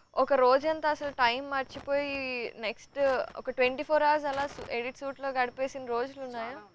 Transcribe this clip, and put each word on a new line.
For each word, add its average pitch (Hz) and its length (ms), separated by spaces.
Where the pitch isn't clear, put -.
ఒక 269 180
రోజంతా 285 560
అసలు 294 220
టైమ్ 262 400
మర్చిపోయి 269 1040
నెక్స్ట్ 233 440
ఒక 240 120
ట్వంటీ 254 340
ఫోర్ 302 200
అవర్స్ 294 220
అలా 277 220
సు-, 262 220
ఎడిట్ 240 280
సూట్లో 269 320
గడిపేసిన 262 560
రోజులు 247 400
ఉన్నాయా? 240 360